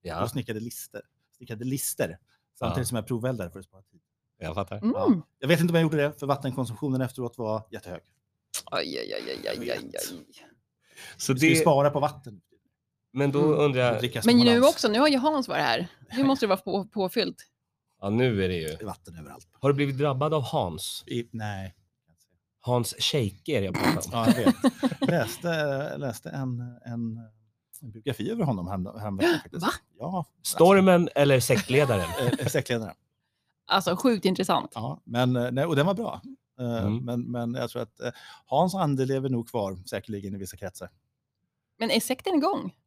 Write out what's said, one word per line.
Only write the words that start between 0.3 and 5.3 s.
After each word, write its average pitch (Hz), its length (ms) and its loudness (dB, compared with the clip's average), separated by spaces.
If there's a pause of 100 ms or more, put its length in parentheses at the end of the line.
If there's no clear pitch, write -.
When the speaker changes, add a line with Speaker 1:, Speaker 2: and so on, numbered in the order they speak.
Speaker 2:
snickade 113 300 -8
lister. - 400 -14 (360)
Snickade 117 280 -12
lister. 127 540 -6 (400)
Samtidigt 120 280 -2
Speaker 1:
Ja. - 20 -6
Speaker 2:
som 123 80 -4
jag 110 100 -4
provväldade 117 440 -4
för 95 80 -18
att 95 60 -16
spara 95 180 -20
tid. - 180 -20 (380)
Speaker 1:
Jag 80 160 -8
fattar. 98 220 -4
Speaker 3:
Mm. 214 180 -2
Speaker 2:
Ja. 339 280 2 (160)